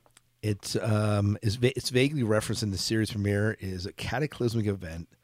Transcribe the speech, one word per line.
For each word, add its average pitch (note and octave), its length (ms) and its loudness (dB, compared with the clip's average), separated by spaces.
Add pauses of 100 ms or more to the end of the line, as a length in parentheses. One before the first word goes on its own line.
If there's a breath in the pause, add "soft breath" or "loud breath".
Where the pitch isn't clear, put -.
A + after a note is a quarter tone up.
(420)
it's, G#2+ 340 -2
um, G#2 680 2
it's G#2+ 120 0
va-, B2 220 2
it's - 120 -4
vaguely C3+ 340 2
referenced G#2+ 400 2
in G#2 80 0
the F#2+ 60 -2
series A2 340 0
premiere G2+ 480 0
is F#2 260 -8
a F#2+ 80 -10
cataclysmic A#2+ 720 -2
event F2 420 -4 (160)